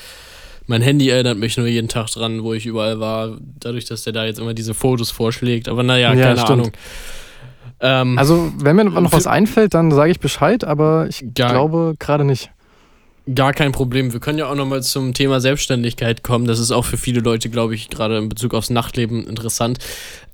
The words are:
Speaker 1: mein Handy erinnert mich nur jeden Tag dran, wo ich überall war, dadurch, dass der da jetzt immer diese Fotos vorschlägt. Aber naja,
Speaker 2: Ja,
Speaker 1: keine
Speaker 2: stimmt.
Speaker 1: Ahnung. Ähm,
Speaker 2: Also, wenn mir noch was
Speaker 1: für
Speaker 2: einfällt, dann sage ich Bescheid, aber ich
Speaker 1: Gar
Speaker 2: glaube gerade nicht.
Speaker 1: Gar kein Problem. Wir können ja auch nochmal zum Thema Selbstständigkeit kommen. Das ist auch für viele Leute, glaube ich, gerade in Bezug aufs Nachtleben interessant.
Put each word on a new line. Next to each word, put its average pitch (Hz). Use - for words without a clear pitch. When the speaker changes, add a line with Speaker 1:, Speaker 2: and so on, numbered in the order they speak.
Speaker 1:
mein 117
Handy 139
erinnert 123
mich 110
nur 120
jeden 117
Tag 113
dran, 113
wo 113
ich 110
überall 110
war, 110
dadurch, 120
dass 113
der 117
da 110
jetzt 110
immer 117
diese 110
Fotos 123
vorschlägt. 117
Aber 113
naja, 123
Speaker 2:
Ja, 127
Speaker 1:
keine 123
Speaker 2:
stimmt. 117
Speaker 1:
Ahnung. 123
Ähm, 127
Speaker 2:
Also, 160
wenn 143
mir 220
noch 175
was 180
Speaker 1:
für 180
Speaker 2:
einfällt, 208
dann 165
sage 147
ich 180
Bescheid, 151
aber 156
ich -
Speaker 1:
Gar 123
Speaker 2:
glaube 160
gerade 147
nicht. 139
Speaker 1:
Gar 135
kein 139
Problem. 127
Wir 120
können 151
ja 151
auch 143
nochmal 135
zum 131
Thema 135
Selbstständigkeit 120
kommen. 120
Das 113
ist 117
auch 113
für -
viele 120
Leute, 113
glaube 117
ich, 110
gerade 110
in 107
Bezug 110
aufs 110
Nachtleben 117
interessant. 113